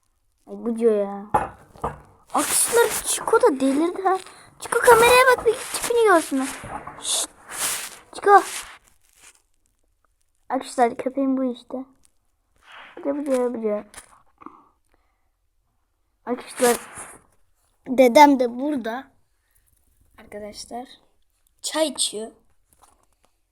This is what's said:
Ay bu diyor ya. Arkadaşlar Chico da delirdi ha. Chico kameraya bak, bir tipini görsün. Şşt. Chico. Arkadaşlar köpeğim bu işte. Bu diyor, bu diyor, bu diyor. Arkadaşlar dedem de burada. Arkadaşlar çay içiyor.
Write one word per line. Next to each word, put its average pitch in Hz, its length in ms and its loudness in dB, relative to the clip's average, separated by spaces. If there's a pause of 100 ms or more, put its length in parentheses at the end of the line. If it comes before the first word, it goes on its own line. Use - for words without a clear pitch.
(480)
Ay 202 80 -14 (100)
bu 226 140 -4
diyor 226 160 4
ya. 202 300 -4 (1080)
Arkadaşlar - 560 2 (140)
Chico - 380 0
da 359 180 2
delirdi 285 420 0
ha. 381 160 0 (420)
Chico - 200 -2
kameraya 480 440 6 (140)
bak, - 80 -6
bir 440 80 2
tipini - 520 -2
görsün. 311 380 2 (580)
Şşt. - 280 -6 (840)
Chico. 403 260 6 (2000)
Arkadaşlar 254 480 -2
köpeğim 269 400 -4
bu 262 60 -2
işte. 254 420 -8 (1120)
Bu - 60 -20
diyor, 285 140 -4
bu 294 80 -8
diyor, 247 280 -2
bu 233 80 -8
diyor. 208 240 -6 (2500)
Arkadaşlar 247 520 -2 (1080)
dedem 262 520 6
de 247 200 -4
burada. 262 480 -6 (1120)
Arkadaşlar 214 680 -14 (760)
çay 311 260 -2
içiyor. 220 440 -8 (1200)